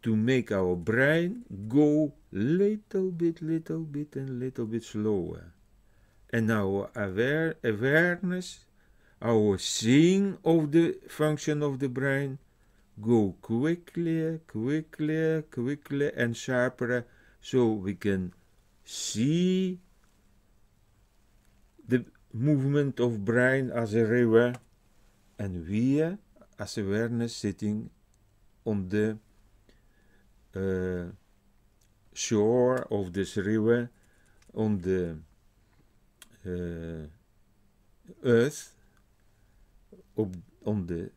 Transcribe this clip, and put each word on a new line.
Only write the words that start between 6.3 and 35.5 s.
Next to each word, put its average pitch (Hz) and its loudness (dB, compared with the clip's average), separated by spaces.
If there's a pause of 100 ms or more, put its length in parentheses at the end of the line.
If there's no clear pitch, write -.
And 113 0
our 98 0
aware-, 123 -2
awareness, 175 0 (560)
our 107 4
seeing 165 4
of 160 2
the 165 2
function 151 -2
of 139 -2
the 139 -2
brain 135 -2 (640)
go 107 4
quickly, 160 -2
quickly, 156 -2
quickly 143 -2
and 120 -2
sharper, 123 -2 (360)
so 120 4
we 101 -2
can 95 -2 (500)
see 180 0 (2000)
the 120 0 (260)
movement 139 0
of 117 0
brain 127 2
as 113 -4
a 113 4
river, 120 4 (840)
and 90 -6
we 127 2 (540)
as - -10
awareness 117 -2
sitting 107 -4 (760)
on 101 -2
the, 107 0 (1400)
uh, 92 -4 (1000)
shore 123 2
of 98 -2
this 95 -2
river, 110 2 (640)
on 107 0
the, 87 -2 (1300)